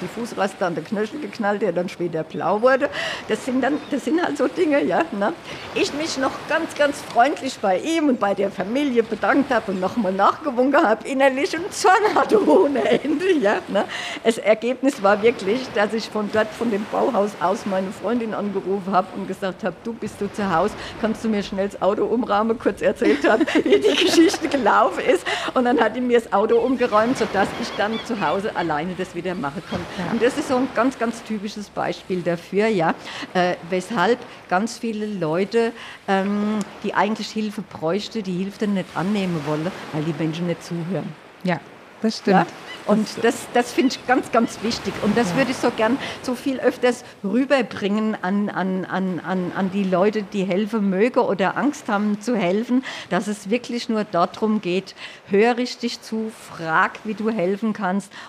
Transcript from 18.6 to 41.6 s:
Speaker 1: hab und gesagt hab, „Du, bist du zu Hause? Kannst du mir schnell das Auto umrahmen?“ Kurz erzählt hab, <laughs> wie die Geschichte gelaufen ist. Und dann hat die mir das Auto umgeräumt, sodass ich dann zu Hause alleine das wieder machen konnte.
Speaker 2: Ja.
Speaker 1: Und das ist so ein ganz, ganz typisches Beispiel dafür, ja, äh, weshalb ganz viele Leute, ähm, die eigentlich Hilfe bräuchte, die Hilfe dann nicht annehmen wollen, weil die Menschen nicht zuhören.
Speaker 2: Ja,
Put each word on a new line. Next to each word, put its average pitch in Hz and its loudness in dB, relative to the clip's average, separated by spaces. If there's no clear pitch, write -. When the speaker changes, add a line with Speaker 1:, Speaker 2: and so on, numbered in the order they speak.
Speaker 1:
hab 190 0
und 196 -6
gesagt 185 -6
hab, 180 -6
„Du, - -6
bist 214 -10
du 202 -2
zu 196 -2
Hause? 160 2
Kannst 220 -2
du 226 0
mir 208 0
schnell 196 -2
das - -12
Auto 208 2
umrahmen?“ 208 0
Kurz - -2
erzählt 220 2
hab, 226 6
<laughs> 302 2
wie 392 6
die 403 4
Geschichte 330 6
gelaufen 247 4
ist. - 4
Und 247 2
dann 247 4
hat 220 2
die 254 -4
mir 240 4
das 233 -2
Auto 214 4
umgeräumt, 240 2
sodass 208 2
ich 233 -6
dann 214 -2
zu 226 -4
Hause 190 -2
alleine 170 -2
das 180 -6
wieder 175 -4
machen 156 -6
konnte. 180 -6
Speaker 2:
Ja. 175 -4
Speaker 1:
Und 220 0
das 247 2
ist - -4
so 262 2
ein 262 2
ganz, 247 0
ganz 226 -4
typisches 208 -8
Beispiel 170 -4
dafür, 180 0
ja, 180 2
äh, 180 2
weshalb 190 0
ganz 196 0
viele 214 -4
Leute, 202 0
ähm, 202 0
die 202 -4
eigentlich 208 0
Hilfe 214 -6
bräuchte, 196 -4
die 185 -4
Hilfe 196 -8
dann 208 0
nicht 180 -2
annehmen 180 0
wollen, 156 -2
weil 156 -2
die 160 -2
Menschen 160 -2
nicht 170 -4
zuhören. 170 -6
Speaker 2:
Ja, 180 0